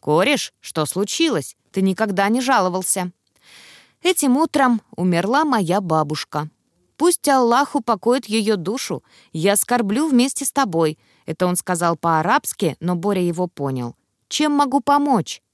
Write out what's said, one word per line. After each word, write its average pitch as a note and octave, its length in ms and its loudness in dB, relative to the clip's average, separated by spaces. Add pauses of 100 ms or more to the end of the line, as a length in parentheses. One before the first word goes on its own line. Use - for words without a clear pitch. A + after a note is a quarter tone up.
«Кореш, F#3+ 580 0
что - 280 -4
случилось? G3+ 680 -2 (140)
Ты F#3+ 120 -2
никогда G3 460 0
не A#3 120 2
жаловался». F#3 720 0 (920)
«Этим D4 340 2
утром C4 460 2 (140)
умерла F#3 480 0
моя G#3 360 0
бабушка. D#3 720 -4 (460)
Пусть E4+ 320 0
Аллах C4 460 4
упокоит A#3+ 520 0
её G#3+ 300 0
душу. F3+ 460 -6 (300)
Я F#3 240 2
скорблю A#3+ 520 0
вместе C4+ 360 2
с - 80 -4
тобой». E3 460 0 (280)
Это E3+ 200 -2
он F3+ 100 0
сказал E3+ 400 -2
по-арабски, E3+ 840 0
но F3 160 -2
Боря F#3 260 -2
его F3 240 -2
понял. C3 480 -6 (340)
«Чем D4+ 240 0
могу C#4+ 280 0
помочь?» C#4+ 640 0 (120)